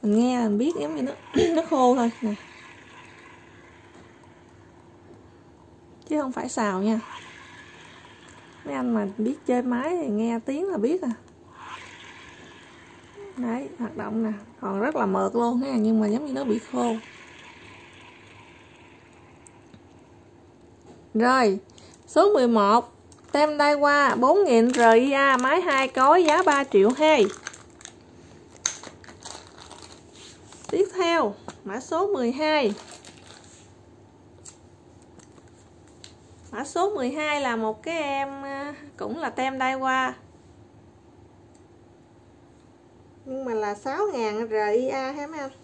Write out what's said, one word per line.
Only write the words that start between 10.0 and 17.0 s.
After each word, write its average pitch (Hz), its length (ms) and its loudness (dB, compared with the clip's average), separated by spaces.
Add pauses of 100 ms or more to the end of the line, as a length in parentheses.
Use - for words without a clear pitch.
thì 269 60 -4
nghe 226 300 -2
tiếng 285 300 -6
là 349 100 -4
biết 302 240 0
à. 262 80 -4 (2250)
Đấy, 247 320 -6 (100)
hoạt 220 180 -10
động 220 260 -6
nè. 220 100 -4 (280)
Còn 196 200 -4
rất 294 160 -2
là 233 100 0
mượt 190 280 -2
luôn 240 240 0
ha, 269 180 -4
nhưng 220 240 2
mà 214 60 2
giống 247 200 -2
như 269 60 -8
nó 269 120 -6
bị 226 140 0
khô. 240 360 -4 (4000)